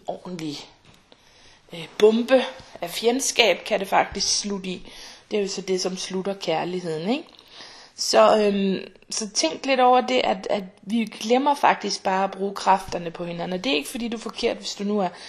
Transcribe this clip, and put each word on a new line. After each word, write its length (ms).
ordentlig, 640
øh, 140
bombe 460
af 100
fjendskab, 760
kan 140
det 80
faktisk 520
slutte 280
i. 240
Det 60
er 60
jo 60
så 120
det, 200
som 160
slutter 380
kærligheden, 760
ikke? 140
Så, 420
øhm, 500
så 200
tænk 360
lidt 140
over 200
det, 240
at, 260
at 140
vi 220
glemmer 500
faktisk 480
bare 220
at 60
bruge 240
kræfterne 560
på 140
hinanden. 340
Og 60
det 80
er 40
ikke, 120
fordi 200
du 80
er 40
forkert, 360
hvis 180
du 100
nu 140
er 100